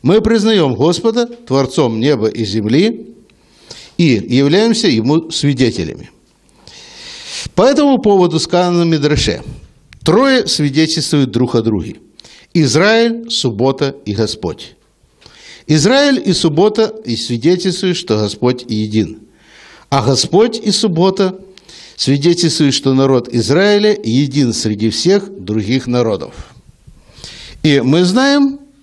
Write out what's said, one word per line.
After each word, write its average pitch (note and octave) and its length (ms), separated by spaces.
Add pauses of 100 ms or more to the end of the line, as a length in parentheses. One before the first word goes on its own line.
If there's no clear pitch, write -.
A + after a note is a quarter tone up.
мы F#3 180
признаем G#3+ 540
Господа F3 520
творцом C3 720
неба A#2+ 280
и A2 160
земли A2 680 (840)
и E3+ 80
являемся D3+ 840
Ему C#3 420
свидетелями. A#2 800 (1400)
По - 80
этому C#4 360
поводу F3+ 400
сказано F3 460
в - 20
Мидраше: D3 560 (600)
"Трое B3+ 420
свидетельствуют D3 840
друг B2 240
о A#2 80
друге: G#2+ 340 (580)
Израиль, A3 760
суббота C3 640 (100)
и G#2+ 80
Господь". - 640 (920)
Израиль A#3+ 560
и F#3+ 80
суббота G#3 600 (120)
и A#2+ 100
свидетельствуют, F3 840
что - 220
Господь B2 500
един. G#2+ 520 (680)
А C#3 120
Господь E3+ 560
и G#3+ 140
суббота F#3+ 680 (580)
свидетельствуют, C#3+ 760
что C3+ 200
народ C3 380
Израиля G3 680
един C3 500
среди G#2+ 380
всех G3 400 (140)
других G#2+ 420
народов. A2+ 460 (1300)
И C#3+ 180
мы D3+ 240
знаем C#4 540 (240)